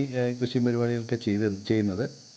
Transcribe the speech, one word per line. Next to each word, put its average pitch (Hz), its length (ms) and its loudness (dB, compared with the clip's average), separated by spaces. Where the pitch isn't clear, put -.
ഏ, 123 80 0
കൃഷിയും 123 320 0
പരിപാടികളൊക്കെ 120 640 0
ചെയ്ത്, 104 200 2
ചെയ്യുന്നത്. 107 380 2